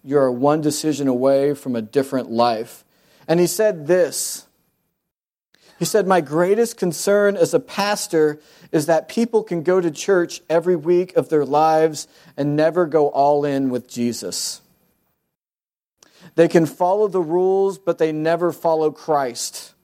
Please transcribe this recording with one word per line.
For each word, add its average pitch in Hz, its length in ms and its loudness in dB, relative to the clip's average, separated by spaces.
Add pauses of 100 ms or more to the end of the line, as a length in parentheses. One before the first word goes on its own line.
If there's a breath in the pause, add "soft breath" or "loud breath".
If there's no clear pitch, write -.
You're 135 300 2
One 143 280 2
Decision 147 460 -2
Away 135 480 2
from 131 220 -6
a 113 60 -4
Different 131 500 -4
Life. 117 520 -2 (440 soft breath)
And 160 100 2
he 175 80 4
said 180 400 -2
this. - 640 -2 (1300 soft breath)
He 175 60 -4
said, 196 220 0
"My 185 140 4
greatest 180 560 0
concern 202 600 0
as 170 180 0
a 156 60 2
pastor 165 800 -2 (320 loud breath)
is 151 140 0
that 160 220 0
people 226 360 -2
can 175 180 -6
go 180 180 2
to 170 100 -2
church 175 500 -2 (100)
every 170 240 2
week 175 420 0
of 147 120 -2
their 151 160 0
lives 156 640 0 (280 soft breath)
and 147 200 -2
never 160 300 0
go 147 220 2
all 143 360 2
in 135 260 -2
with 123 160 -6
Jesus. 113 760 -6 (1700 loud breath)
They 170 120 6
can 170 160 4
follow 185 420 0
the 185 140 -2
rules, 185 580 0
but 170 200 -4
they 160 120 0
never 165 400 -2
follow 160 400 0
Christ. - 920 -6